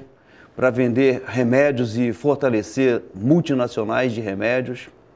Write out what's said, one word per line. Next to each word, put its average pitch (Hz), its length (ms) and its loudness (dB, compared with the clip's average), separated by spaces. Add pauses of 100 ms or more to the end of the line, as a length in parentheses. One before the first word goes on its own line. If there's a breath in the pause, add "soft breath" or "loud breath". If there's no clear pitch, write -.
(540 soft breath)
para - 140 2
vender 123 580 2
remédios 123 680 0
e 120 160 0
fortalecer 131 920 0 (120)
multinacionais 123 960 0
de 110 80 -6
remédios, 117 680 -4 (260)